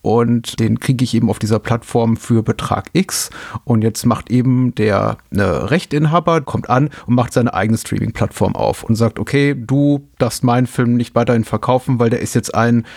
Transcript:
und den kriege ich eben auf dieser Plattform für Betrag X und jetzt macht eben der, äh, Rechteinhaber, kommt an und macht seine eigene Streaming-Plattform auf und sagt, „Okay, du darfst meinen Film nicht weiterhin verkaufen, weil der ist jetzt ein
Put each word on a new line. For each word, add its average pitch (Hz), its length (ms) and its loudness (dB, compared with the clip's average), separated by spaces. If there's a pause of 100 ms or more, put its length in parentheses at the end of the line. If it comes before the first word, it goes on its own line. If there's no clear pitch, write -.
und 117 580 0
den 113 220 2
kriege 127 240 0
ich 117 100 -2
eben 113 160 2
auf 110 80 -2
dieser 107 200 0
Plattform 113 580 0
für 113 260 0
Betrag - 500 -4
X - 380 -2 (340)
und 110 180 2
jetzt 113 240 -2
macht - 240 -2
eben 123 440 2
der, 104 440 0 (120)
äh, 101 120 0
Rechteinhaber, 156 1000 0
kommt - 300 -6
an 147 200 2 (160)
und 123 80 2
macht 120 180 2
seine 117 220 2
eigene 107 240 0
Streaming-Plattform - 800 -2
auf - 260 -2
und 110 140 0
sagt, 113 220 0
„Okay, 143 380 0
du 143 520 0 (100)
darfst 120 260 -2
meinen 123 220 4
Film 120 300 0
nicht 120 180 -2
weiterhin 117 300 2
verkaufen, 123 540 0
weil 117 120 2
der 120 100 -2
ist - 140 -4
jetzt - 200 -2
ein 117 300 2 (120)